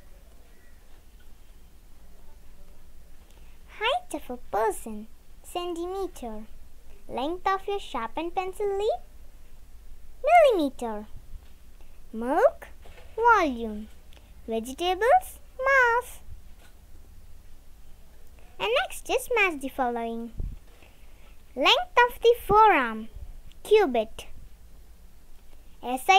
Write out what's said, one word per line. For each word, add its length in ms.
Height 360
of 160
a 60
person, 560
centimeter. 1000
Length 380
of 200
your 140
sharpened 560
pencil 420
lead, 220
millimeter. 800
Milk, 560
volume. 720
Vegetables, 920
mass. 640
And 80
next 280
is 240
match 260
the 80
following. 640
Length 500
of 160
the 120
forearm, 640
cubit. 640
S 260
I 100